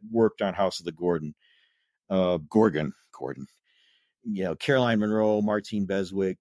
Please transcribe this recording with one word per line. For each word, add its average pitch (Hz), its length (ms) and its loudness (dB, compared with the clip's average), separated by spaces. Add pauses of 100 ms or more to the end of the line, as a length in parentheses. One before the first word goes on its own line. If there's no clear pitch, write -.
(120)
worked 113 320 2
on 95 100 0
House 95 260 0
of 85 60 -14
the 85 60 -6
Gordon, 80 420 -2 (800)
uh, 90 260 2 (120)
Gorgon, 82 440 2 (240)
Gordon, 67 300 -10 (760)
you 101 200 -6
know, 87 120 -2
Caroline 120 440 2
Munro, 107 420 2
Martine 104 460 -2
Beswick. 95 540 -2